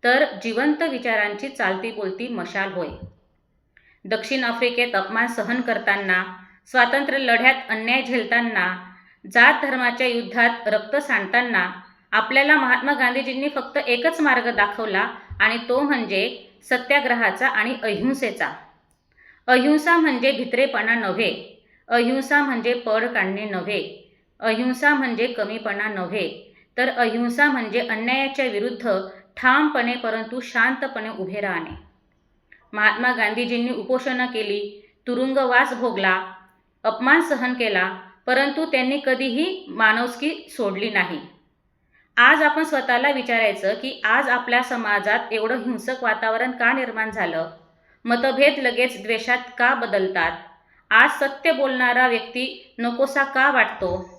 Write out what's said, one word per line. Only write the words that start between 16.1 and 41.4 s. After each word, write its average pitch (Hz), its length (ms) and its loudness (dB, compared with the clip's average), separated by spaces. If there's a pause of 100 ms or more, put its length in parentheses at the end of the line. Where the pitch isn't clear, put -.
सत्याग्रहाचा 247 800 0
आणि 226 360 -2
अहिंसेचा. 220 680 -2 (960)
अहिंसा 294 500 4
म्हणजे 269 340 2
भित्रेपणा 240 640 0
नव्हे, 202 360 0 (560)
अहिंसा 262 560 2
म्हणजे 240 300 0
पळ 233 340 0
काढणे 208 380 -2
नव्हे, 190 360 -4 (580)
अहिंसा 247 540 2
म्हणजे 247 340 0
कमीपणा 214 600 -4
नव्हे, 190 400 -4 (500)
तर 254 120 2
अहिंसा 240 560 0
म्हणजे 240 420 0
अन्यायाच्या 262 580 -2
विरुद्ध 220 540 -2 (380)
ठामपणे 262 560 2
परंतु 226 460 -6
शांतपणे 247 720 -2
उभे 190 320 -6
राहणे. 175 340 -4 (1000)
महात्मा 214 380 4
गांधीजींनी 240 640 0
उपोषणं 254 520 -2
केली, 208 680 -6 (160)
तुरुंगवास 254 680 2
भोगला, 190 600 0 (500)
अपमान 285 380 4
सहन 254 320 0
केला, 202 360 0 (360)
परंतु 277 400 2
त्यांनी 269 400 0
कधीही 269 600 -2
माणुसकी 240 640 0 (180)
सोडली 202 400 -4
नाही. 175 300 -2 (960)